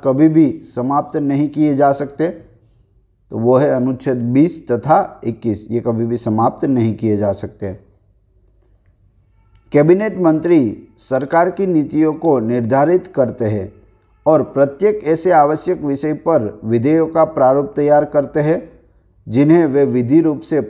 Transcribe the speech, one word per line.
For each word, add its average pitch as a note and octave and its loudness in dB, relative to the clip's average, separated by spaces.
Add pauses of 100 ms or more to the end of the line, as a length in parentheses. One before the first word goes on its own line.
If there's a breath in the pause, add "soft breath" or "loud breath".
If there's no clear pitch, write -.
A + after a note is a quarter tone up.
कभी C#3+ 2
भी D#3 4 (160)
समाप्त C#3 -4
नहीं C#3+ 0
किए D3 0
जा C#3 2
सकते? D3 -4
तो - -18
वो A#2+ 4
है C#3 2
अनुच्छेद B2+ -4 (160)
बीस D#3 2
तथा C#3+ -2
इक्कीस, A2+ -6
ये A#2 -2
कभी A#2 -2
भी A#2 -4
समाप्त A2+ -2
नहीं A#2 0
किए G#2+ -2
जा G2+ -2
सकते। F#2+ -12 (2000)
कैबिनेट F#3 4
मंत्री D#3 2 (120)
सरकार C#3+ 0
की F#3 -4
नीतियों D#3 0
को D#3 0
निर्धारित B2 0
करते A#2+ -2
हैं G#2 -4 (540)
और D3+ 4
प्रत्येक C#3+ 0
ऐसे D#3+ 0
आवश्यक D3+ 2
विषय D3 -4
पर D#3+ 0 (200)
विधेयकों C3 0
का D#3+ 0
प्रारूप C#3 0
तैयार D3 2
करते C#3+ -2
हैं D#3 0 (680)
जिन्हें D3 4
वे C#3 2
विधि B2 2
रूप D3+ -2
से D#3 -4 (100)